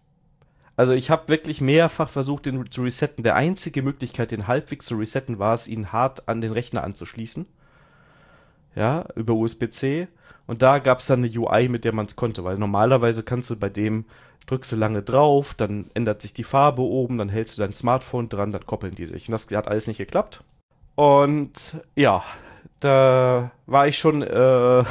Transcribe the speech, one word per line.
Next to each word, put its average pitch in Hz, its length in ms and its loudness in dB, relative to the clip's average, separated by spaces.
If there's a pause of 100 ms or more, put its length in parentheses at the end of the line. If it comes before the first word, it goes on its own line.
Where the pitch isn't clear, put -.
(760)
Also 127 140 4
ich 127 180 0
hab 160 200 0
wirklich 151 320 0
mehrfach 156 480 2
versucht, 139 380 -6
den 131 220 -6
zu - 140 -6
resetten. 123 400 -2
Der 101 120 2
einzige 151 460 0
Möglichkeit, 131 500 -4
den 95 160 -6
halbwegs 139 400 -4
zu 120 80 -4
resetten, 110 440 -4
war 107 140 0
es, - 160 -4
ihn 110 240 -8
hart 127 340 -4
an 113 140 -4
den 110 100 -6
Rechner 113 320 -6
anzuschließen. 110 640 -10 (1300)
Ja, 127 300 -2 (100)
über 113 200 -2
U-S-B-C. 123 760 -2 (380)
Und 117 140 -4
da 135 180 6
gab's 127 280 2
dann 123 160 2
eine 117 160 -4
U 113 100 -2
I, 120 200 2
mit 120 160 -4
der 113 80 0
man's 107 240 -4
konnte, 110 260 -4
weil 92 140 -4
normalerweise 110 680 2
kannst 123 260 -6
du 120 80 -4
bei 104 120 -4
dem, 107 340 -2 (440)
drückst 131 260 -4
du - 20 -4
lange 107 260 -2
drauf, 143 540 2
dann 104 380 -4
ändert 110 280 -2
sich - 120 -12
die 117 100 -10
Farbe 135 380 2
oben, 127 360 -2
dann 101 120 -4
hältst 110 280 -4
du 107 40 -2
dein 101 120 -2
Smartphone 120 560 -2
dran, 101 220 -4
dann 98 140 -10
koppeln 95 300 -8
die 85 120 -12
sich. 85 200 -14
Und 113 40 -6
das 110 180 -4
hat 104 200 -4
alles 107 180 -2
nicht 110 100 -8
geklappt. - 460 -4 (520)
Und 143 840 2 (140)
ja, 110 260 4 (600)
da 127 680 4 (160)
war 139 220 4
ich 147 100 0
schon, 151 240 2
äh, 123 680 4